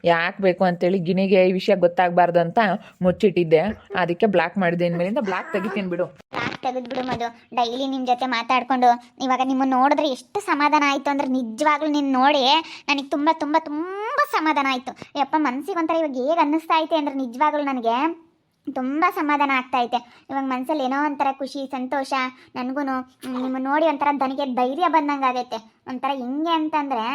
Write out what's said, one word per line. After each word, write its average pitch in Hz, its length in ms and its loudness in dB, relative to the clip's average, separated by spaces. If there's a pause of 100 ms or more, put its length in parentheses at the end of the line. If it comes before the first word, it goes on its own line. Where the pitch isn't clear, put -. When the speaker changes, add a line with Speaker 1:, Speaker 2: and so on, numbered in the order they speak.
Speaker 1:
ಯಾಕ್ 170 360 2
ಬೇಕು 185 240 2
ಅಂತೇಳಿ 180 340 2
ಗಿಣಿಗೆ 185 500 4
ಈ 185 40 2
ವಿಷಯ 190 240 2
ಗೊತ್ತಾಗ್ಬಾರ್ದು 175 640 4
ಅಂತ 170 180 0 (440)
ಮುಚ್ಚಿಟ್ಟಿದ್ದೆ, 175 580 4 (360)
ಅದಕ್ಕೆ 175 300 0
ಬ್ಲಾಕ್ 175 320 2
ಮಾಡಿದೆ. 175 280 2
ಇನ್ಮೇಲಿಂದ 175 320 -2
ಬ್ಲಾಕ್ 190 340 -4
ತೆಗಿತೀನಿ 196 360 -4
ಬಿಡು. 175 180 -2
Speaker 2:
ಬ್ಲಾಕ್ - 560 -10
ತೆಗೆದ್ಬಿಡು 254 440 -6
ಮಧು. 233 500 -8
ಡೈಲಿ 247 300 -2
ನಿಮ್ 269 200 -4
ಜೊತೆ 247 200 0
ಮಾತಾಡ್ಕೊಂಡು 247 760 2 (220)
ಇವಾಗ 254 200 0
ನಿಮ್ಮನ್ನ 262 300 2
ನೋಡಿದ್ರೆ 294 340 4
ಎಷ್ಟು 262 320 -6
ಸಮಾಧಾನ 294 460 2
ಆಯ್ತು 277 240 0
ಅಂದ್ರೆ, 277 180 0
ನಿಜವಾಗ್ಲೂ 269 600 0
ನಿನ್ 285 220 0
ನೋಡಿ 269 320 4 (440)
ನನಗೆ 277 200 -2
ತುಂಬಾ, 320 300 0
ತುಂಬಾ, 311 260 0
ತುಂಬಾ 403 760 -2
ಸಮಾಧಾನ 294 320 0
ಆಯ್ತು. 254 500 -8
ಯಪ್ಪ, 269 180 -2
ಮನ್ಸಿಗೆ 294 400 -2
ಒಂಥರ 330 160 0
ಇವಾಗ 320 200 0
ಹೇಗ್ 269 240 0
ಅನ್ನಿಸ್ತಾ 320 440 2
ಐತೆ 320 140 0
ಅಂದ್ರೆ, 285 180 -2
ನಿಜವಾಗ್ಲೂ 277 480 0
ನನಗೆ 269 640 -2 (480)
ತುಂಬಾ 285 360 0
ಸಮಾಧಾನ 294 440 0
ಆಗ್ತಾ 254 240 -2
ಐತೆ. 240 180 -2 (340)
ಇವಾಗ 269 160 -4
ಮನ್ಸಲ್ಲಿ 262 380 -2
ಏನೋ 277 200 0
ಒಂಥರ 285 220 -2 (120)
ಖುಷಿ, 269 280 -8
ಸಂತೋಷ. 269 460 -4 (420)
ನನ್ಗೂನು, 262 460 -4
ಹ್ಮ್, 254 420 -8
ನಿಮ್ಮನ್ನ 262 240 -4
ನೋಡಿ 302 200 2
ಒಂಥರ 285 220 0 (120)
ದನಿಗೆ 269 260 -2
ಧೈರ್ಯ 254 420 0
ಬಂದಂಗ್ 285 360 0
ಆಗೈತೆ. 247 320 -2 (300)
ಒಂಥರ 262 280 -6
ಹೆಂಗೆ 277 360 -4
ಅಂತಂದ್ರೆ 302 640 -2